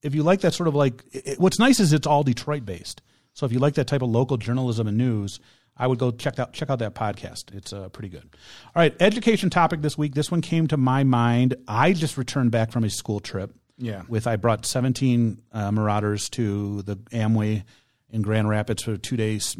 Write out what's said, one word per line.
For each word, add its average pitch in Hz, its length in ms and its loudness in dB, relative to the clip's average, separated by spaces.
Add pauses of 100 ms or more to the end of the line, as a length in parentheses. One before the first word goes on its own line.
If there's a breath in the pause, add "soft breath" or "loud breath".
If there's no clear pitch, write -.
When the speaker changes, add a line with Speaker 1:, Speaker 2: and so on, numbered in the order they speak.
Speaker 1:
if 143 140 -6
you 151 80 0
like 185 180 4
that 175 120 2
sort 175 140 -2
of, 147 80 0
like, 139 360 0
it, - 260 -8
what's 180 220 2
nice 247 220 6
is 170 100 6
it's 156 160 2
all 147 160 4
Detroit 139 420 -2
based. 90 360 -12 (320)
So - 120 -4
if 120 60 -2
you 123 80 0
like 143 140 4
that 143 140 0
type 139 140 0
of 127 80 -2
local 123 280 2
journalism 120 500 -2
and 104 100 -2
news, 110 440 -2 (340 soft breath)
I 127 120 -4
would 131 120 0
go 127 120 0
check 117 280 -6
out, 123 140 -6
check - 160 -8
out 135 100 -2
that 107 160 -4
podcast. 101 580 -8
It's, 98 200 -14
uh, 98 160 -12
pretty 107 180 -14
good. 87 160 -16 (440 loud breath)
All - 40 -20 (100)
right, 156 200 4
education 214 480 2
topic 165 320 2
this 147 160 -2
week. 151 180 -2
This 147 160 -2
one 170 80 0
came 160 280 0
to 156 100 0
my 131 260 2
mind. 123 520 4 (120)
I 123 240 2
just 160 260 -2
returned 123 340 0
back 113 200 0
from 117 140 0
a 101 40 0
school 104 300 -6
trip. 101 340 -8 (240)
Speaker 2:
Yeah. 107 300 -8
Speaker 1:
With, 113 200 -2
I 117 100 0
brought 110 280 0
seventeen, 123 760 0 (100)
uh, 104 220 -4
Marauders 104 580 0
to 101 520 -2
the 101 120 -6 (160)
Amway 107 520 0 (460 soft breath)
in 110 120 -4
Grand 107 260 0
Rapids 107 360 -2
for 113 100 -4
a 98 40 -6
two-day 107 400 -2
s-, - 220 -6